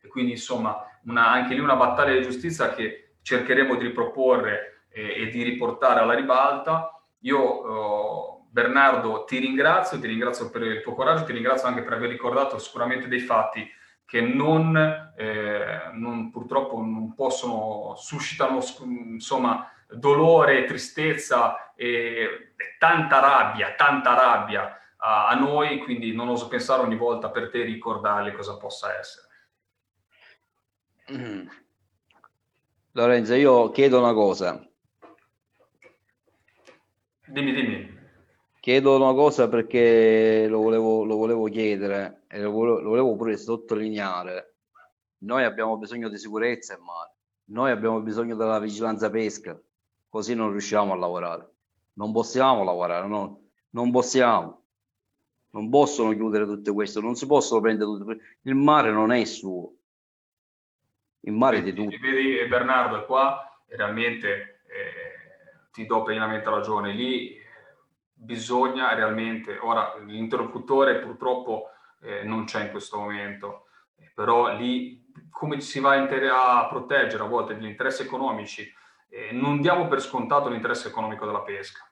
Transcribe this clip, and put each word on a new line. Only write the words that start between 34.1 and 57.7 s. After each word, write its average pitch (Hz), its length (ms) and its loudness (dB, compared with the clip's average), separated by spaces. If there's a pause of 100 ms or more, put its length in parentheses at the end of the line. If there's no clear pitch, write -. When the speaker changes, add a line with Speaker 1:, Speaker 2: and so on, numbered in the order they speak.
Speaker 2:
cosa. 95 500 0 (2500)
Speaker 1:
Dimmi, 139 280 -4
dimmi. 113 440 -4 (640)
Speaker 2:
Chiedo 135 360 4
una 131 180 6
cosa 139 340 6
perché 113 1000 6
lo 110 120 2
volevo, 110 440 2
lo 110 120 0
volevo 110 280 2
chiedere 101 840 -2
e 101 140 -10
lo 104 80 -2
volevo, 113 300 2
lo 104 100 -6
volevo 120 260 2
pure 110 220 -2
sottolineare. 104 1160 -6 (640)
Noi 120 260 -2
abbiamo 110 340 -2
bisogno 110 320 -8
di 101 80 -12
sicurezza 110 560 -4
in 90 100 -20
mare, 85 300 -14 (320)
noi 123 240 -2
abbiamo 113 300 0
bisogno 113 340 -6
della 110 240 -2
vigilanza 107 500 -4
pesca, 104 500 -6 (520)
così 107 240 -6
non 110 160 -2
riusciamo 101 420 -2
a 92 40 -2
lavorare. 87 520 -6 (460)
Non 107 180 -8
possiamo 117 520 2
lavorare, 87 420 -2
no? 101 340 -6 (300)
Non 120 200 -2
possiamo. 120 760 2 (840)
Non 110 200 -8
possono 135 420 2
chiudere 107 320 -2
tutto 104 300 -6
questo, 104 260 -4
non 120 140 -4
si 127 120 -8
possono 131 340 2
prendere 107 300 0